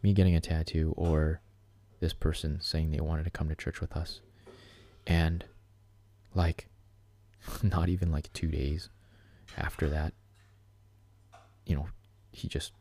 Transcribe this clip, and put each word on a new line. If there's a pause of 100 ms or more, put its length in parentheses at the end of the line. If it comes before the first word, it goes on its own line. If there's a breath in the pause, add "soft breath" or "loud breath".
me
getting
a
tattoo
or (600)
this
person
saying
they
wanted
to
come
to
church
with
us?" (880 loud breath)
And, (880)
like, (480)
<laughs>
not
even,
like,
two
days (680 soft breath)
after
that, (1500)
you
know, (440)
he
just